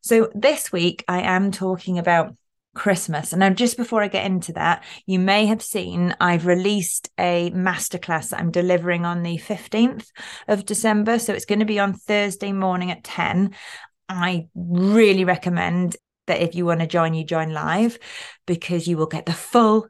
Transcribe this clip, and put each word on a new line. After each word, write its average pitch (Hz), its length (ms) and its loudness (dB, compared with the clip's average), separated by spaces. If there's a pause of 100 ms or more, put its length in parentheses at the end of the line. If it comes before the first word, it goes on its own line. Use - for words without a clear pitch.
So 226 320 4
this 262 380 0
week 175 360 -2
I 180 140 0
am 185 300 2
talking 185 480 -2
about 170 360 2 (400)
Christmas. 170 580 -2
And 180 80 2
now, 196 100 6
just 240 260 0
before 233 240 0
I 208 60 0
get 196 180 -2
into 185 280 -2
that, 165 300 0 (220)
you 185 140 0
may 196 260 4
have 214 160 2
seen 180 580 -2
I've 175 280 2
released 185 720 0
a 175 320 0
masterclass 175 760 -4
that - 100 -8
I'm 175 100 -2
delivering 175 560 0
on 175 160 -2
the 170 160 -4
fifteenth 220 720 -2 (380)
of 202 180 0
December. 214 540 2
So 220 160 -2
it's - 100 -8
gonna 208 200 2
be 208 120 0
on 196 160 0
Thursday 202 580 -2
morning 185 380 0
at - 140 -8
ten. 190 500 0 (560)
I 180 460 -2
really 190 680 4
recommend 175 760 0 (280)
that 151 160 0
if 170 140 -2
you 175 100 -2
wanna 165 220 0
join, 160 260 2
you 160 100 -4
join 160 300 -2
live, 170 460 0 (480)
because 170 400 -2
you 170 100 0
will 156 80 2
get 156 220 -6
the 170 60 -2
full 220 560 2